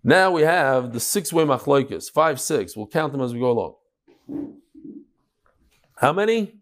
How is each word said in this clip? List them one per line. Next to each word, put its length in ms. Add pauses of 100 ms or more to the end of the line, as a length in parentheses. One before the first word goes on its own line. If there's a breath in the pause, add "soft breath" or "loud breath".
Now 300
we 120
have 500
the 60
six-way 440
machlokes, 640
five, 300
six. 360
We'll 120
count 240
them 100
as 120
we 60
go 120
along. 240 (2250)
How 180
many? 480